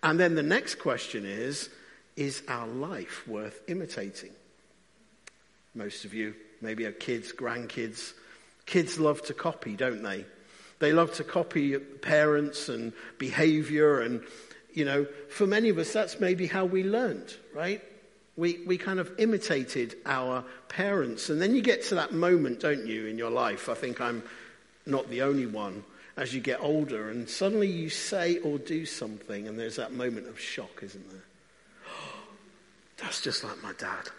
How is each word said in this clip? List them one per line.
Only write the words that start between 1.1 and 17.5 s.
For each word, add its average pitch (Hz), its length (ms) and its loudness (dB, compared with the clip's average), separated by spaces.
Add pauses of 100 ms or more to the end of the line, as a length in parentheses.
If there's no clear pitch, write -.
is, 113 440 -6 (460)
is 139 320 -4
our 120 200 -4
life 139 600 -8
worth 107 400 -8
imitating? 156 640 -6 (1400)
Most 104 300 -8
of 101 80 -10
you 107 220 -4 (260)
maybe 110 240 -4
have 101 140 -8
kids, 120 340 -4
grandkids. 117 800 -6 (520)
Kids 175 340 2
love 151 240 4
to 143 100 -8
copy, - 420 -4
don't 117 260 -2
they? 101 220 -6 (560)
They 151 140 6
love 165 220 6
to 156 80 -4
copy 143 540 2
parents 147 920 4
and 117 240 -4 (240)
behavior. 147 840 6
And, 120 220 -2 (480)
you 151 140 2
know, 143 220 2 (220)
for - 160 4
many 214 240 6
of 175 80 4
us, - 140 0
that's - 280 0
maybe 180 260 2
how 190 200 2
we 185 180 2
learned, 208 520 0 (180)